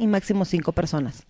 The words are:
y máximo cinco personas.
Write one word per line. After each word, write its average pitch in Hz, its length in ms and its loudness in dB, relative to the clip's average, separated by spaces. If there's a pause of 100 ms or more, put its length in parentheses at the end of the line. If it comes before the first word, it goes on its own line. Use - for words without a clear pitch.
y 226 80 2
máximo 196 360 2
cinco 170 280 0
personas. 151 580 -2